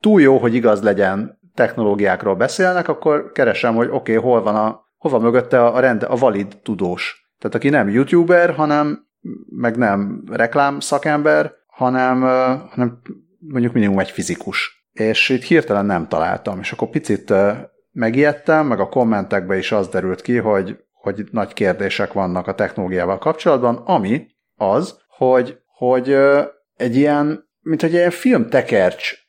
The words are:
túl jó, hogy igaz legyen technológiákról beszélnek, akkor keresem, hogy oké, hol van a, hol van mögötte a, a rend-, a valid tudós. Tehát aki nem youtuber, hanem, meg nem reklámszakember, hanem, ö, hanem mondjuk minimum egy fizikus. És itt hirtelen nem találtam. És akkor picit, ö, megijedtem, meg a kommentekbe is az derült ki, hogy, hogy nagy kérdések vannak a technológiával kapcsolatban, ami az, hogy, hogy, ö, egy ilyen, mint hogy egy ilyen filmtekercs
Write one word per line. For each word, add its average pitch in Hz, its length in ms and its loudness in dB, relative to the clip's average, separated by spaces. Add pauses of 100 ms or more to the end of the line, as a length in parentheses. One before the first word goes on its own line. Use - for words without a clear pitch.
túl 214 200 6
jó, 135 180 8
hogy 117 160 0
igaz 110 280 2
legyen 98 580 0 (140)
technológiákról 101 800 0
beszélnek, 175 540 0
akkor 147 440 -2
keresem, 120 420 0
hogy 117 160 2
oké, 131 240 -2
hol 117 280 2
van 107 140 -2
a, 110 320 -4 (120)
hol 160 100 -2
van 123 120 2
mögötte 120 420 2
a, 117 100 4
a 127 60 0
rend-, 123 220 2
a - 140 -2
valid 104 460 0
tudós. 90 760 -6
Tehát - 180 -6
aki 123 120 0
nem 139 200 2
youtuber, 170 640 4
hanem, 147 540 -2 (400)
meg 117 280 -4
nem 101 540 -2
reklámszakember, 147 1200 0 (140)
hanem, 127 560 0
ö, 131 320 2 (160)
hanem 120 300 -4 (380)
mondjuk 127 340 -4
minimum 101 260 2
egy 95 120 -2
fizikus. - 840 -8
És 110 360 -2
itt 123 140 0
hirtelen 104 440 0
nem 87 220 -2
találtam. 92 500 -4
És - 140 -10
akkor - 160 -6
picit, - 420 -4
ö, 101 220 4 (380)
megijedtem, 143 760 0
meg 113 140 -2
a 95 80 -2
kommentekbe 101 680 0
is 92 160 -4
az 101 160 0
derült 92 320 -4
ki, 123 160 -2
hogy, 101 400 0 (160)
hogy 101 380 -8
nagy 104 220 -4
kérdések 98 600 -2
vannak 90 340 -4
a 95 80 -6
technológiával 92 640 -4
kapcsolatban, 135 580 0
ami 151 500 -2 (280)
az, 110 440 -2 (100)
hogy, 127 500 0 (180)
hogy, 127 340 0
ö, 139 320 4 (340)
egy 120 200 -2
ilyen, 147 520 0 (120)
mint 160 200 -4
hogy 165 100 0
egy 170 60 0
ilyen 175 140 2
filmtekercs 120 1000 0 (160)